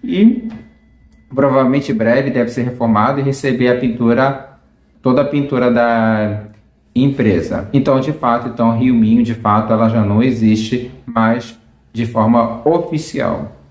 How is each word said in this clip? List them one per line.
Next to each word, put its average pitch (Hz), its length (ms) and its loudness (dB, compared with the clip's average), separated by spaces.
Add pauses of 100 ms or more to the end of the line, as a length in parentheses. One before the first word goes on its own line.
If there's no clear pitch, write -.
e 202 460 2 (840)
provavelmente 135 580 2
em - 20 0
breve 120 360 0
deve 120 200 -2
ser 123 120 -6
reformado 120 580 0
e - 20 -2
receber 131 460 0
a 123 80 2
pintura, 123 800 -2 (460)
toda 127 180 2
a 139 60 2
pintura 139 440 0
da 113 760 0 (520)
empresa. 107 800 0
Então, 135 260 2
de 151 120 -4
fato, 120 360 -2
então, 117 260 0
Rio 127 200 2
Minho, 113 280 4
de 110 120 -2
fato, 107 360 0
ela 110 200 2
já 113 120 0
não 104 200 2
existe 110 680 0 (140)
mais 117 540 -2 (340)
de 113 140 -4
forma 117 600 0
oficial. 156 840 -4 (180)